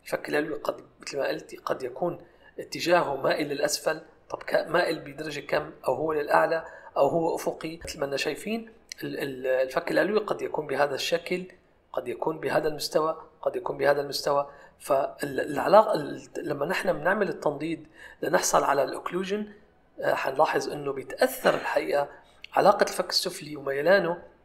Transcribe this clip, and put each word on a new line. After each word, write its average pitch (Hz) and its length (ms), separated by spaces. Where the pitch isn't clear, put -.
الفك - 240
العلوي 151 260
قد، - 300
مثل - 160
ما 135 100
قلت، - 360
قد - 180
يكون 156 360
اتجاهه 143 580
مائل 147 320
للأسفل، 156 520
طب - 120
ك-، 151 260
مائل 156 300
بدرجة 147 420
كم؟ 151 300
أو 131 80
هو 156 180
للأعلى 160 520
أو 139 120
هو 165 280
أفقي؟ - 480
مثل - 140
ما 143 60
إحنا 139 120
شايفين 214 540
ال-، 143 160
ال-، 131 280
الفك 131 440
العلوي 180 300
قد - 220
يكون - 240
بهذا 139 280
الشكل، 170 500
قد 131 160
يكون 156 320
بهذا 143 280
المستوى، 156 540
قد 135 140
يكون 143 220
بهذا 143 220
المستوى. 143 500
فالعلاقة 143 1160
ال-، - 420
لما 143 300
نحن 180 260
بنعمل 180 360
التنضيد 156 580
لنحصل - 420
على 143 200
الأوكلوجن، 196 640
آه، 143 140
حنلاحظ 143 540
إنه 143 240
بيتأثر 170 640
الحقيقة - 540
علاقة 190 300
الفك 190 280
السفلي 151 460
وميلانه 165 680